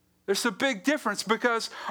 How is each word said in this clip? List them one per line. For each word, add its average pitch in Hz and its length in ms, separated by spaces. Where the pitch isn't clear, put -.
There's 196 180
a 233 60
big 240 320
difference 262 400
because 226 480